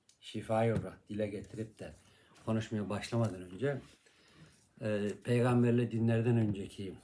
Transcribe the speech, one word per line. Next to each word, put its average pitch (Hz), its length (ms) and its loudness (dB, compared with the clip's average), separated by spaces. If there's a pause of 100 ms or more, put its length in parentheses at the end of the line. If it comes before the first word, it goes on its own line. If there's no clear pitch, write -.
(200)
şifai 110 520 0
olarak 92 360 -4
dile 104 180 -2
getirip - 520 -8
de 80 160 -12 (500)
konuşmaya 110 460 -2
başlamadan 101 520 -2
önce, 107 380 -4 (1000)
e, 104 280 0 (160)
peygamberli 120 680 4
dinlerden 113 460 4
önceki 98 680 -2